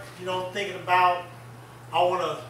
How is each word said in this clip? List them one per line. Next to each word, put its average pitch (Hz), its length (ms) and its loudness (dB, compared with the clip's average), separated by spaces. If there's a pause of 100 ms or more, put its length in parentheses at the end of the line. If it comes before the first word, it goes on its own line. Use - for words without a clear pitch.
(200)
you 180 60 -8
know, 185 260 -2
thinking 196 240 -4
about, 180 480 4 (680)
I 160 120 4
wanna 180 340 0 (120)